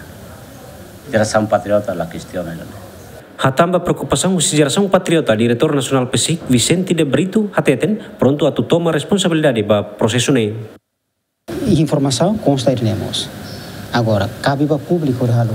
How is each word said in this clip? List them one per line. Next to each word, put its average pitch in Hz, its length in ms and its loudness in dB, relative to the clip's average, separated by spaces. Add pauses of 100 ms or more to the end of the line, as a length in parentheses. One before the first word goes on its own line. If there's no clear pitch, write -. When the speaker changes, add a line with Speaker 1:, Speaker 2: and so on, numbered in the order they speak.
(1120)
Speaker 1:
Geração 107 340 0
patriota, 104 480 -2
lá, 85 140 -6
questão, 87 380 -10
né. 85 120 -10 (800)
Speaker 2:
Hatamba 170 440 2
preocupação, 175 580 0
geração 151 500 2
patriota, 165 480 2
diretor 120 380 2
nacional 131 320 0
psic, - 420 -2
Vicente 165 460 2
de 160 100 2
Brito, 190 480 0
hateten, 147 460 2 (180)
pronto 147 300 2
a 131 60 2
tu 123 100 -2
toma 165 300 2
responsabilidade 156 720 2
para 104 180 2
processo, 117 480 0
né. 110 240 2 (1120)
Speaker 3:
Informação 160 720 2
consta 139 360 2
de 117 100 -2
nemos. 98 440 -2 (640)
Agora, 107 380 0 (100)
cabe 139 260 0
para 147 120 0
público, 139 480 0 (280)